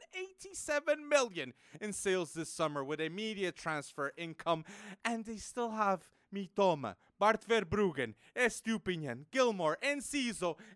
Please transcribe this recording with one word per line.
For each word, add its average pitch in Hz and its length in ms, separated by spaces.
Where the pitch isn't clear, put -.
eighty-seven 311 920
million 202 460
in 208 140
sales 185 400
this 160 160
summer 147 340
with 151 160
a 160 100
media 196 440
transfer 147 640
income, 165 480
and 226 180
they 220 140
still 233 340
have 202 320
Mitoma, 175 640
Bart 214 280
Verbruggen, 180 680
Estupiñán, 185 960
Gilmour, 202 520
Enciso, 254 720